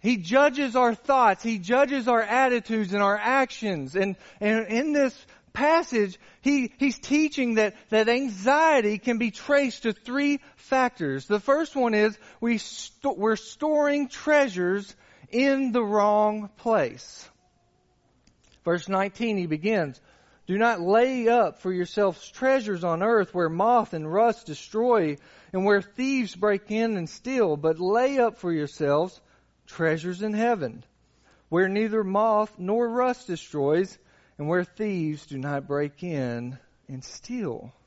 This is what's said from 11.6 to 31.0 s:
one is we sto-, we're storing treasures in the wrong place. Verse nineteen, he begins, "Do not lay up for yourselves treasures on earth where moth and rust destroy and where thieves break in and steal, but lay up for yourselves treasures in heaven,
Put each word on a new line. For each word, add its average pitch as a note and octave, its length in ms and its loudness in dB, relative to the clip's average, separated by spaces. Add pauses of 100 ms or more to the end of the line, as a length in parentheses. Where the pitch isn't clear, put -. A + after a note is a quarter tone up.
one A#3+ 180 0
is G#3+ 240 2 (220)
we A#3 200 0
sto-, - 520 -8
we're G#3+ 240 0
storing D4 720 -2
treasures G3+ 880 0 (360)
in C4+ 420 0
the A#3 100 0
wrong G#3 640 2 (100)
place. F3 680 -2 (1400)
Verse E3+ 240 -2
nineteen, G3 500 -2
he F3+ 100 -4
begins, D#3 520 -2 (480)
"Do F#3+ 100 -2
not A3+ 220 2
lay A3+ 480 2
up A#3 320 2
for F#3 140 -6
yourselves F3+ 580 -2
treasures G#3+ 540 -2
on E3+ 180 0
earth G#3+ 300 2
where F3 160 0
moth G#3+ 440 2
and D#3 160 -6
rust A3 380 0
destroy G3 680 0 (340)
and F#3+ 140 -2
where G3+ 160 4
thieves B3+ 520 -4
break G3 380 -2
in A3+ 240 -2
and E3+ 140 -6
steal, A3+ 480 -2
but D#3+ 220 0
lay A#3+ 380 2
up A#3 200 2
for F3 140 -6
yourselves D3+ 680 -2 (480)
treasures E3 560 -2
in G#3+ 100 -4
heaven, G#3 500 -2 (680)